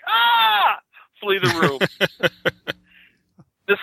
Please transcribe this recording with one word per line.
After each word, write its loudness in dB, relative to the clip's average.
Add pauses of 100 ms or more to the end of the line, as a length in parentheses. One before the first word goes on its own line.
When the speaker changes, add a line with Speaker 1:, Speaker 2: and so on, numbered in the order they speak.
Speaker 1:
"Ah! 2 (400)
Flee -2
the 0
room." -2 (100)
Speaker 2:
<laughs> -2 (1160)
Speaker 1:
This 0